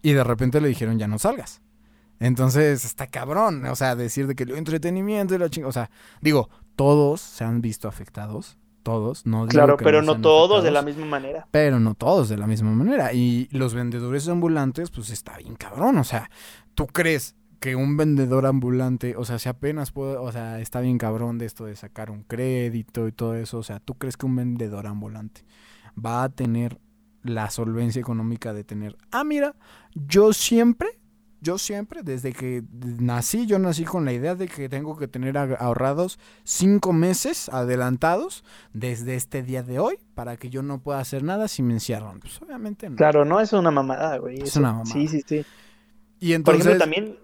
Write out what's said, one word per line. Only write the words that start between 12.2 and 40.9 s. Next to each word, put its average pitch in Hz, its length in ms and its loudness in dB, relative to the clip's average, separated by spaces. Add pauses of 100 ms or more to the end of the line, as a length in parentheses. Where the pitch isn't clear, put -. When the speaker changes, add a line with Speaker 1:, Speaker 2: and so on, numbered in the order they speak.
Speaker 1:
de 107 100 -2
la 104 100 -4
misma 110 240 2
manera. 139 420 2
Y 123 380 2
los 131 220 -2
vendedores 123 540 -4
ambulantes, 165 640 0
pues, 110 200 -10
está - 260 -12
bien - 180 -16
cabrón, 175 420 2
o 135 60 4
sea, - 260 -4 (440)
¿tú - 140 -2
crees 165 480 0 (240)
que 131 160 -4
un 139 220 0
vendedor 139 480 4
ambulante, 127 720 0
o 120 80 -6
sea, 117 140 -6
si 127 100 -4
apenas 139 420 -4
puede, 135 260 -6
o 123 140 -8
sea, 113 280 -8
está 123 220 -6
bien 127 180 2
cabrón 117 400 -2
de 113 80 -8
esto 113 180 -14
de 104 100 -12
sacar 107 360 -14
un 107 120 -14
crédito 120 840 -4
y 110 40 -4
todo 113 240 -4
eso, 117 220 -8
o 110 60 -8
sea, 104 160 -12
¿tú 131 160 -12
crees 131 220 -8
que 135 100 -6
un 127 80 2
vendedor 117 500 -4
ambulante 107 580 -12 (540)
va 117 260 -4
a 135 60 -2
tener 120 500 -2 (440)
la 113 260 -4
solvencia 117 500 -2
económica 113 540 -4
de 104 100 -10
tener, 104 320 -10 (140)
"Ah, 269 140 -4
mira, 294 320 -2 (400)
yo 165 360 6
siempre, 233 580 2 (520)
yo 170 160 -2
siempre, 214 460 -8
desde 131 300 -6
que 127 280 -6 (380)
nací, 123 480 0
yo 202 100 4
nací 170 260 0
con 165 220 -2
la 127 80 -2
idea 147 220 -2
de 185 120 -6
que 139 220 -10
tengo 147 260 -8
que 147 120 -8
tener 131 300 -6
a-, 131 180 0
ahorrados 135 640 -2 (240)
cinco 190 500 2
meses 180 560 0
adelantados 127 920 -2 (300)
desde 120 420 -6
este 131 260 -6
día 127 220 -6
de 127 160 -6
hoy 262 160 0 (180)
para 120 240 -10
que 127 140 -12
yo 131 100 -8
no 139 220 -8
pueda 143 160 -4